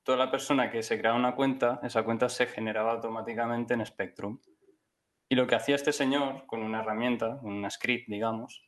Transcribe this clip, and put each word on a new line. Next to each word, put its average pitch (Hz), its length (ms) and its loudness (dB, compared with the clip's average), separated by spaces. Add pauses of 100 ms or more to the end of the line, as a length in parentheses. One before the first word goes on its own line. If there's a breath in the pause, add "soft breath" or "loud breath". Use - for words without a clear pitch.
toda 131 120 4
la 131 140 2
persona 131 400 2
que 113 140 -2
se 113 120 0
creaba 113 220 2
una 123 160 2
cuenta, 131 480 2
esa 117 220 0
cuenta 113 240 2
se 120 180 0
generaba 110 460 -2
automáticamente 117 840 -2
en 113 100 0
Spectrum. 101 540 -8 (920)
Y 135 60 2
lo 127 140 4
que 117 80 6
hacía 143 180 2
este 143 180 2
señor 139 540 0
con 113 160 -6
una 110 200 -2
herramienta, 117 600 -2
un 101 260 -4
script, 120 400 -4
digamos, 110 600 -4